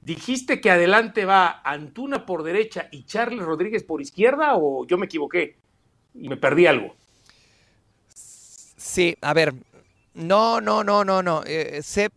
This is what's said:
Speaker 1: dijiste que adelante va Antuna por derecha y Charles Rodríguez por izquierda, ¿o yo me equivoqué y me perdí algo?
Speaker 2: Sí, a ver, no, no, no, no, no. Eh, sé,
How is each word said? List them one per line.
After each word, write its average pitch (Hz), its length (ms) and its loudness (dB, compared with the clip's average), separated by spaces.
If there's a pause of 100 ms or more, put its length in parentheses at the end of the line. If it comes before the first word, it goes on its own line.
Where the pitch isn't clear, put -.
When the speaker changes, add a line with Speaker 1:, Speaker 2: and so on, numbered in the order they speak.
Speaker 1:
dijiste 254 600 -4
que 202 100 6
adelante 196 540 4
va 185 360 4
Antuna 151 640 -8
por 170 180 -6
derecha 185 460 -4
y 139 140 -20
Charles 233 400 -6
Rodríguez 175 400 -4
por 151 180 -8
izquierda, 262 540 2
¿o 139 300 -2
yo 180 120 0
me 190 100 -4
equivoqué 143 500 -4 (560)
y - 160 -14
me 135 80 -8
perdí 147 300 4
algo? 117 280 2 (1800)
Speaker 2:
Sí, - 440 -2
a 147 120 -2
ver, 151 200 2 (600)
no, 214 480 2
no, 214 220 0
no, 202 200 2
no, 190 200 0
no. 165 220 -2
Eh, 151 380 -6
sé, 208 340 -2